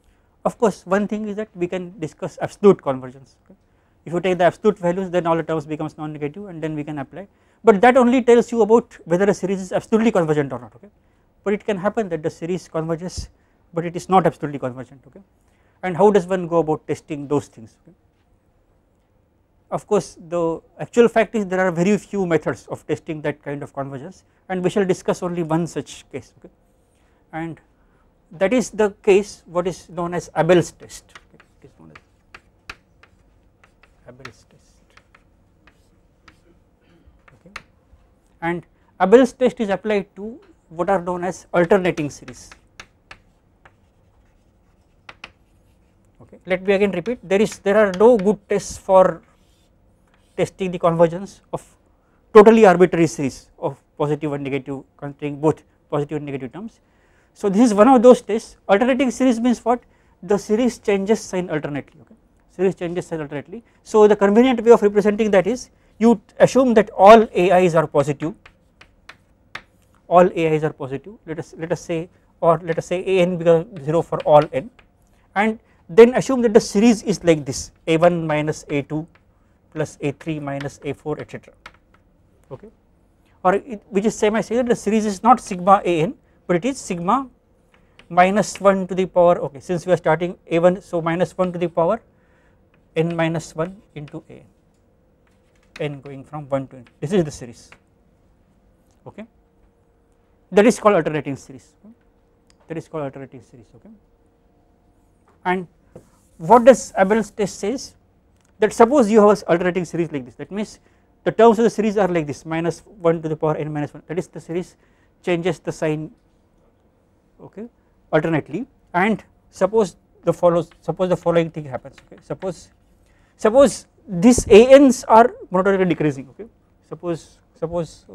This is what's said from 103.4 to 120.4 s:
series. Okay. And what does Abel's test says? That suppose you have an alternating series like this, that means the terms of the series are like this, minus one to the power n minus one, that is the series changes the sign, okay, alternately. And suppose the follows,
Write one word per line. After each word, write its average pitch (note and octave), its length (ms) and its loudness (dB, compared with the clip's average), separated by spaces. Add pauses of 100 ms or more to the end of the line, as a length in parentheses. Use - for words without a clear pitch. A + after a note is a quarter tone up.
series. A2+ 320 -20
Okay. D3+ 160 -20 (1500)
And F3+ 220 -4 (720)
what G#3+ 260 4
does - 320 4
Abel's G3+ 360 0
test - 260 -6
says? - 380 -10 (640)
That G#3 120 0
suppose A#3 380 2
you A3 100 6
have G#3 100 6
an - 180 0
alternating F3+ 360 -2
series D#3+ 280 -6
like C#3 120 -8
this, A#2+ 120 -20
that C#3+ 160 -18
means G3+ 260 -10 (460)
the F3 80 -4
terms A3 260 6
of A#3 60 2
the G#3+ 60 2
series G#3 260 -4
are G3+ 100 0
like F3 180 -2
this, - 220 -12
minus E3 380 -6 (160)
one E3+ 200 0
to D#3 80 -8
the D#3 60 -6
power D#3 220 -2
n D3+ 160 -8
minus D3 200 -8
one, D3 140 -20
that D#3 100 -10
is F3 120 -8
the - 120 -20
series F3 360 -12 (480)
changes E3+ 340 -4
the - 140 -10
sign, D#3 400 -6 (1300)
okay, F#3+ 240 -18 (460)
alternately. D#3+ 520 -2 (300)
And F#3+ 300 -2 (260)
suppose G#3+ 460 -4 (260)
the E3+ 100 -2
follows, E3+ 380 0 (120)